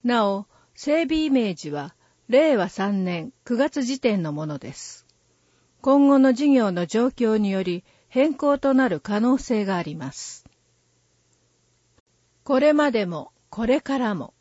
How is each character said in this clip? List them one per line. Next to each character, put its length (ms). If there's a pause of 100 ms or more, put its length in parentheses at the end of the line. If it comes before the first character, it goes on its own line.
な 220
お、 200 (280)
整 300
備 200
イ 60
メ 200
ー 40
ジ 160
は 240 (340)
令 280
和 120
三 360
年 280 (120)
九 120
月 260
時 180
点 220
の 100
も 140
の 120
で 140
す。 340 (720)
今 260
後 120
の 140
事 160
業 220
の 160
状 220
況 280
に 140
よ 120
り 200 (260)
変 260
更 240
と 160
な 140
る 120
可 200
能 180
性 260
が 120
あ 60
り 140
ま 160
す。 340 (2000)
こ 160
れ 120
ま 180
で 160
も 260 (180)
こ 160
れ 140
か 180
ら 160
も 260